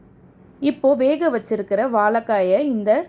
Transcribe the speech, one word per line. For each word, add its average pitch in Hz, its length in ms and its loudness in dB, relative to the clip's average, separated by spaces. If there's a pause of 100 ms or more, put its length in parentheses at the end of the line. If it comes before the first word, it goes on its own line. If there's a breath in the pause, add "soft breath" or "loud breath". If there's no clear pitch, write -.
(720)
இப்போ - 200 0 (120)
வேக 302 320 0
வச்சிருக்கிற 208 460 -4 (160)
வாழைக்காயை 208 640 0 (140)
இந்த 208 160 -2 (180)